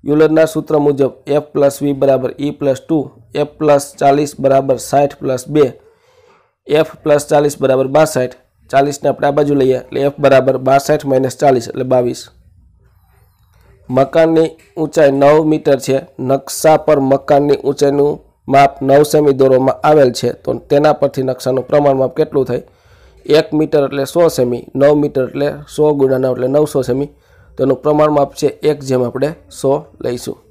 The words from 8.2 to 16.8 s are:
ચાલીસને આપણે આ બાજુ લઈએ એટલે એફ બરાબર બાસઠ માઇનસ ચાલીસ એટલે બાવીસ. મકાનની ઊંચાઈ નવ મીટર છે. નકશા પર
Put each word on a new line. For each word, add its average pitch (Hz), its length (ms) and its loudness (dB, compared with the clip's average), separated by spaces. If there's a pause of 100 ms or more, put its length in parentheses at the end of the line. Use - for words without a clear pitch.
ચાલીસને 143 400 0
આપણે - 180 -2
આ 143 40 0
બાજુ 143 240 0
લઈએ 131 220 2
એટલે 139 240 -8
એફ 139 180 0
બરાબર 131 380 2
બાસઠ 139 480 0
માઇનસ 131 320 -2
ચાલીસ 131 300 2
એટલે - 160 -8
બાવીસ. 127 460 -2 (1600)
મકાનની 160 680 2 (200)
ઊંચાઈ 151 340 2
નવ 143 340 4
મીટર 151 340 0
છે. 135 220 -4 (180)
નકશા 139 580 0
પર 151 220 0